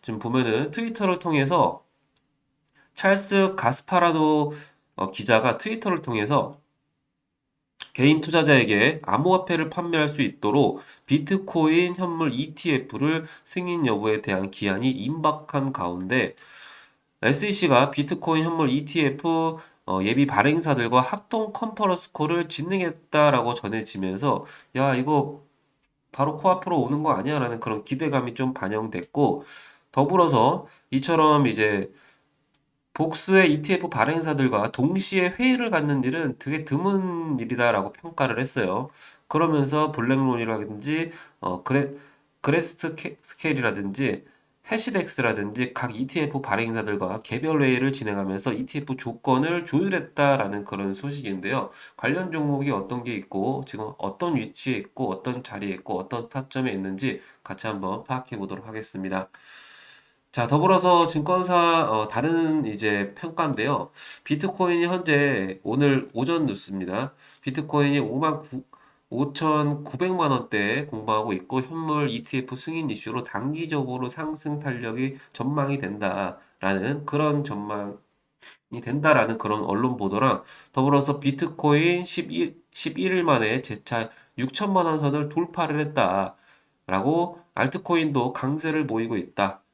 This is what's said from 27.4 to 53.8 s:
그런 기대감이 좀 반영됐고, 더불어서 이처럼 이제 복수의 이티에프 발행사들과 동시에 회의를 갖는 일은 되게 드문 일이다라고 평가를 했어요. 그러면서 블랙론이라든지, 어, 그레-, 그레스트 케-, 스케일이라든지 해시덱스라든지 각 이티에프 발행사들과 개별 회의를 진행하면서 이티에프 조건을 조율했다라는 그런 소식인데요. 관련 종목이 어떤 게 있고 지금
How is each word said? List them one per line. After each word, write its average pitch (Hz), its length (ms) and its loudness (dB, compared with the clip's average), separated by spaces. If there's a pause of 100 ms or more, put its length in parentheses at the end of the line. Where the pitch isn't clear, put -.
그런 110 240 -4
기대감이 135 500 -2
좀 131 200 -2
반영됐고, 107 880 -2 (480)
더불어서 147 720 4 (240)
이처럼 151 560 4
이제 104 460 2 (1040)
복수의 170 560 4
이티에프 175 380 0
발행사들과 131 840 2
동시에 185 640 0
회의를 240 320 2
갖는 147 320 2
일은 135 360 -2
되게 151 260 -6
드문 170 720 -2
일이다라고 113 540 0
평가를 127 480 -4
했어요. 123 480 -2 (400)
그러면서 151 640 2
블랙론이라든지, 120 1160 0 (300)
어, 90 220 -6
그레-, 139 280 0 (500)
그레스트 165 540 -2
케-, 156 260 -12
스케일이라든지 117 1040 -2 (480)
해시덱스라든지 120 1000 -2
각 120 200 -6
이티에프 143 460 -4
발행사들과 107 840 -2
개별 147 400 -2
회의를 131 300 2
진행하면서 101 640 -4
이티에프 131 420 -6
조건을 139 680 -2
조율했다라는 139 1000 0
그런 98 300 -4
소식인데요. 113 760 -6 (300)
관련 165 340 -2
종목이 143 380 0
어떤 117 340 -4
게 120 100 -6
있고 110 520 -4
지금 107 320 -10